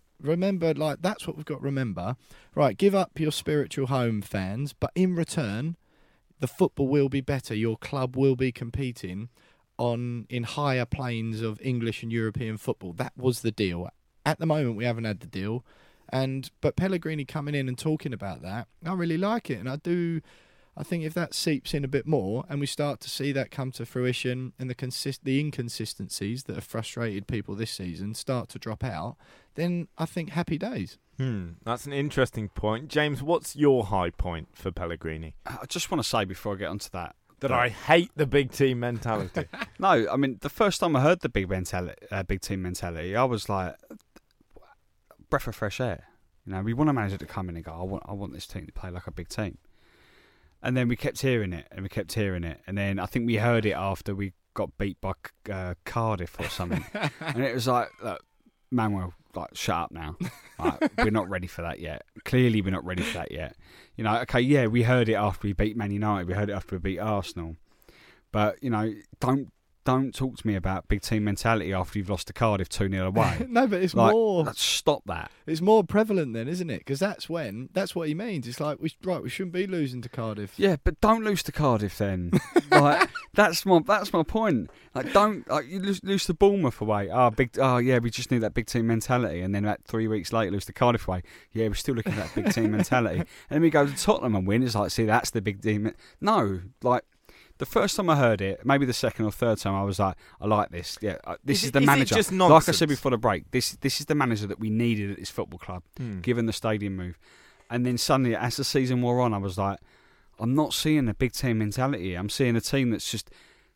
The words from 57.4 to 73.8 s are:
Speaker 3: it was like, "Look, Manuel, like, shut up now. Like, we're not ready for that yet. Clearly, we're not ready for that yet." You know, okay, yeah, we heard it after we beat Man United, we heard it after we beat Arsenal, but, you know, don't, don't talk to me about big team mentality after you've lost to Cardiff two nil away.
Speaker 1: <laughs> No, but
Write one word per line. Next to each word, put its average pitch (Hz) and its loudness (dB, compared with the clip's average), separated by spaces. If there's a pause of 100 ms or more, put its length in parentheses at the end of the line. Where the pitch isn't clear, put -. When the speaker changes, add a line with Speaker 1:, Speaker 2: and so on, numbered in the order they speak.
Speaker 3:
it 127 0
was 123 -2
like, 123 2 (140)
"Look, 104 -8 (480)
Manuel, 104 0 (200)
like, 87 -8
shut - -2
up - -4
now. 78 -10 (420)
Like, - 0
we're 233 2
not 104 0
ready 92 -4
for - -10
that 82 -8
yet. 78 -10 (220)
Clearly, 120 4
we're 95 0
not 95 -2
ready 90 -4
for - -4
that 50 -8
yet." 76 -10 (400)
You 113 -6
know, 107 2
okay, 123 2
yeah, 131 6
we 117 4
heard 120 4
it 110 4
after 101 0
we 101 0
beat 107 0
Man 104 -2
United, 101 0
we 87 -2
heard 104 -2
it 98 -4
after 92 -8
we 87 -6
beat 92 -4
Arsenal, 90 -4 (760)
but, 107 0
you 135 -4
know, 110 0 (280)
don't, 135 0 (320)
don't 131 2
talk 131 -4
to - -4
me 104 2
about 95 -2
big 101 0
team 110 0
mentality 104 0
after 92 -2
you've 92 -6
lost 95 -4
to - -16
Cardiff 104 0
two 98 0
nil 95 0
away. 101 2
Speaker 1:
<laughs> - -12
No, 240 4
but 190 0